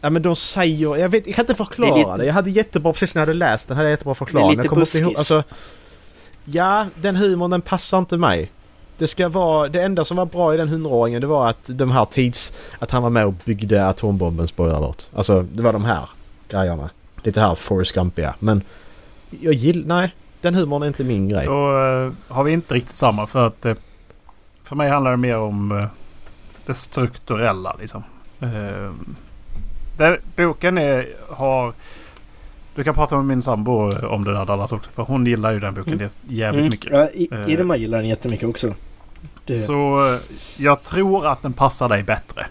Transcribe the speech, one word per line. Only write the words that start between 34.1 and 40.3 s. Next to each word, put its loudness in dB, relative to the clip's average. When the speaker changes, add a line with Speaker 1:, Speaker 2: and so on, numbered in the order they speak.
Speaker 3:
det -2
där, -2
Dallas, -2
också, -8
för -6
hon 0
gillar 2
ju -2
den -6
boken -6
Speaker 2:
Mm. -4
Speaker 3:
jävligt -2
Speaker 2:
Mm. 2
Speaker 3:
mycket. -4
Speaker 2:
Ja, 6
i, -2
Speaker 3:
Eh, -6
Speaker 2:
Irma 0
gillar -2
den -2
jättemycket -2
också. -4
Det -2
Speaker 3:
Så, 2
eh, -2